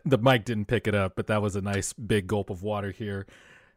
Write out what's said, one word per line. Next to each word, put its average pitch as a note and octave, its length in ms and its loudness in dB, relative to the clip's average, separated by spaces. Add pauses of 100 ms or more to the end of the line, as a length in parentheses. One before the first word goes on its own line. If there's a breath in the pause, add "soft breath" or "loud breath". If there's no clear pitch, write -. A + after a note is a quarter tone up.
the C3 100 6
mic A#2+ 300 4
didn't G#2+ 220 -2
pick A2+ 180 0
it G#2 80 2
up, F#2+ 220 0
but G#2+ 100 -4
that G#2+ 160 2
was G2+ 120 -2
a G2+ 60 -2
nice G2+ 320 -2
big G#2 360 0
gulp G#2 200 0
of F2+ 140 -8
water G2+ 300 -4
here. G2 340 -8 (500 soft breath)